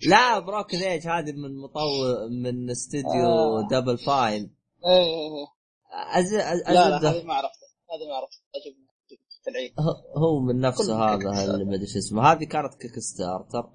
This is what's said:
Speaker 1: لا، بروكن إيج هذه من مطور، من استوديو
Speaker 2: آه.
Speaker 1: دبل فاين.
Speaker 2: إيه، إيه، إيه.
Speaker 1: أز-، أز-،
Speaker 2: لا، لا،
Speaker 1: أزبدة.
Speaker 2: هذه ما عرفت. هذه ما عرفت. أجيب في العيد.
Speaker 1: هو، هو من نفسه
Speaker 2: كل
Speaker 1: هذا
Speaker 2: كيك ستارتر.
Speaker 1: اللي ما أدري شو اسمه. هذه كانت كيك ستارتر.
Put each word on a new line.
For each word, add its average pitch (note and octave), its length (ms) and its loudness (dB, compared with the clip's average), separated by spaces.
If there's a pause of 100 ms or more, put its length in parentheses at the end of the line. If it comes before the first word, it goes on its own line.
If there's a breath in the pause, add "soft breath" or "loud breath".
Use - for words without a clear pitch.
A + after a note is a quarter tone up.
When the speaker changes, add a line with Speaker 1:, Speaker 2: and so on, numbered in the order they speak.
Speaker 1:
لا، A3+ 300 6
بروكن G3 380 -6
إيج F3 300 -4
هذه E3 240 -4
من C#3+ 260 -10
مطور، C3+ 720 -2 (140)
من B2 260 -4
استوديو B2 560 -2
Speaker 2:
آه. A2 460 2
Speaker 1:
دبل B2+ 260 0
فاين. A#2 600 -2 (260)
Speaker 2:
إيه، F3+ 140 8
إيه، D#3+ 300 0 (100)
إيه. D3 80 -12 (760)
Speaker 1:
أز-، F3+ 60 2
أز-، F3 420 -2
Speaker 2:
لا، F3 40 4
لا، F3 220 6
Speaker 1:
أزبدة. D3 140 2
Speaker 2:
هذه - 140 -2
ما E3 100 -6
عرفت. C3+ 260 -4 (320)
هذه D#3 180 -10
ما C#3 60 -8
عرفت. - 280 -10 (120)
أجيب C#3 200 -10 (680)
في B2+ 60 -8
العيد. B2 300 -8
Speaker 1:
هو، - 420 -2
هو D#3+ 180 2
من B2+ 200 0
نفسه B2+ 260 2
Speaker 2:
كل - 60 0
Speaker 1:
هذا A2 260 2
Speaker 2:
كيك G2 160 -2
ستارتر. G2 200 0
Speaker 1:
اللي G2 120 -2
ما G2 100 -2
أدري G2 120 -4
شو - 120 -4
اسمه. A2 320 4
هذه D#3+ 120 2
كانت D3 300 -4
كيك - 260 -14
ستارتر. F#2+ 760 -6